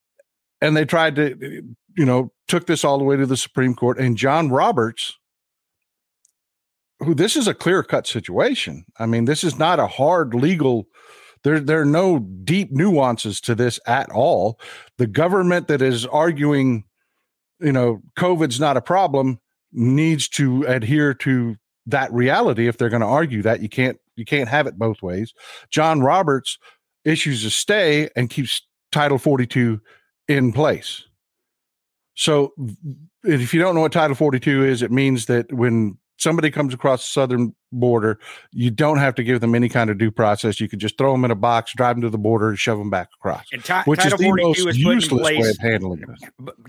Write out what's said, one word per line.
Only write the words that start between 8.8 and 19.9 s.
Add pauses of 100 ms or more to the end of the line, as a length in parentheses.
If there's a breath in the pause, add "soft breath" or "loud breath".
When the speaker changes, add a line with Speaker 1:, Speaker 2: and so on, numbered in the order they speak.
Speaker 1:
I
mean,
this
is
not
a
hard
legal, (560 loud breath)
there,
there
are
no
deep
nuances
to
this
at
all. (380 loud breath)
The
government
that
is
arguing, (800)
you
know, (160)
covid's
not
a
problem (320)
needs